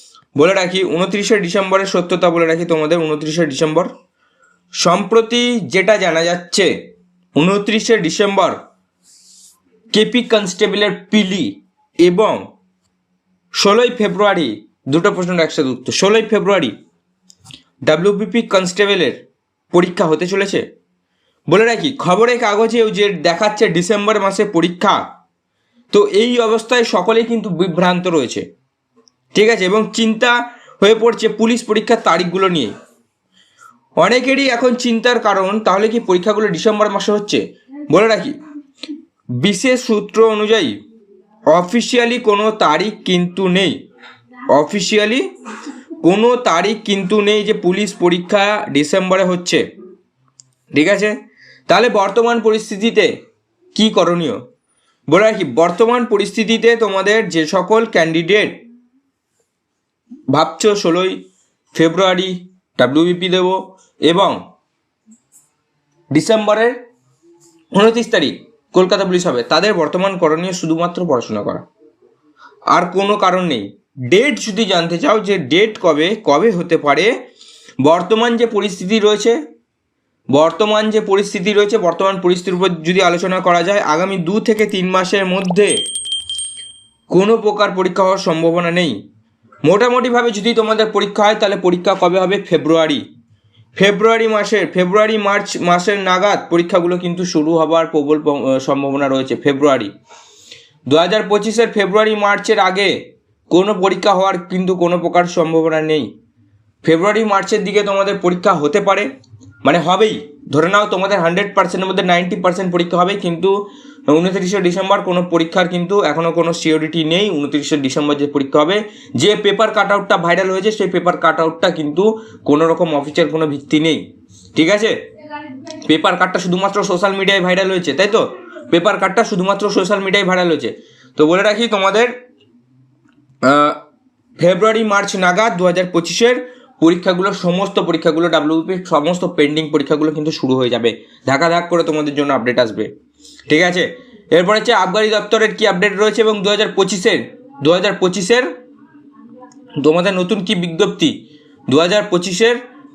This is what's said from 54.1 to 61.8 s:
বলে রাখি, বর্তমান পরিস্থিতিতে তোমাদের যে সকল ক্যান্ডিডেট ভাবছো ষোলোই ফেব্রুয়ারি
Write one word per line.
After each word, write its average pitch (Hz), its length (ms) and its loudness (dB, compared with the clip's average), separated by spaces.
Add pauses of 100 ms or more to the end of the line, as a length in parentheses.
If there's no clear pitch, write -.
বলে 175 140 4
রাখি, 220 200 0
বর্তমান 180 640 0
পরিস্থিতিতে 220 680 0
তোমাদের 202 540 0
যে 160 160 0
সকল 190 400 0
ক্যান্ডিডেট 170 800 0 (1700)
ভাবছো 160 440 2
ষোলোই 185 480 -2 (500)
ফেব্রুয়ারি 185 760 0 (280)